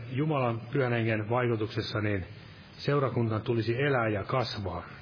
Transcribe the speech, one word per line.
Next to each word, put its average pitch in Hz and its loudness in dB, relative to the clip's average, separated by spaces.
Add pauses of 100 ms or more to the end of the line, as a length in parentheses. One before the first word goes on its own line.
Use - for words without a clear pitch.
(120)
Jumalan 127 2 (100)
pyhän 123 2
hengen 113 2
vaikutuksessa 113 0
niin 101 0 (460)
seurakunnan 120 0
tulisi 117 0
elää 131 2
ja 101 0
kasvaa. 98 -2 (180)